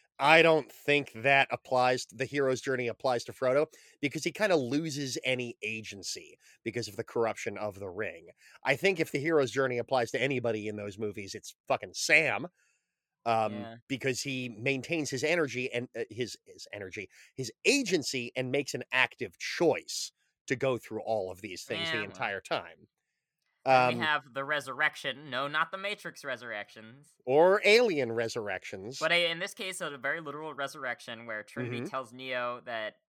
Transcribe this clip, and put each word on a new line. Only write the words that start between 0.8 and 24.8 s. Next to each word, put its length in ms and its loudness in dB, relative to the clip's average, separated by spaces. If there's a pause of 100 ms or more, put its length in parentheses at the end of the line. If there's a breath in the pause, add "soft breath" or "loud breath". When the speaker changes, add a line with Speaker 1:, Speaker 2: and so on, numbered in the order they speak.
Speaker 1:
that 380 4
applies, 560 2
the 180 -6
hero's 360 0
journey 260 -2
applies 380 0
to 80 -12
Frodo, 340 2 (340 soft breath)
because 220 -2
he 80 0
kinda 240 2
loses 680 0
any 380 -2
agency 760 -10 (240 soft breath)
because 240 -4
of 80 -14
the 80 -4
corruption 540 -2
of 220 -6
the 100 -8
ring. 400 -8 (340 soft breath)
I 140 2
think 220 2
if 120 -2
the 80 0
hero's 320 4
journey 260 0
applies 340 0
to 100 0
anybody 460 0
in 100 -6
those 200 -10
movies, 380 -6
it's 180 -14 (140)
fucking 260 -2
Sam, 540 2 (760)
um, 340 2
Speaker 2:
Yeah. 160 -10 (120)
Speaker 1:
because 340 -2
he 280 -4
maintains 600 -2
his 140 -4
energy 480 0
and, 240 -4
uh, 140 -2
his, 360 -6
his 260 -18
energy, 380 -10 (260 soft breath)
his 160 -6 (140)
agency, 680 2
and 160 -2
makes 220 0
an 180 -6
active 460 0
choice 760 0 (360)
to 80 0
go 220 0
through 240 -8
all 300 -2
of 100 -16
these 240 -10
things 220 -4
Speaker 2:
Yeah, 60 -2
Speaker 1:
the 40 0
Speaker 2:
well. 80 -4
Speaker 1:
entire 340 -4
time. 480 -8 (800)
Speaker 2:
Then 220 6
we 80 2
Speaker 1:
Um, 60 -4
Speaker 2:
have 340 0
the 80 -4
resurrection. 880 -4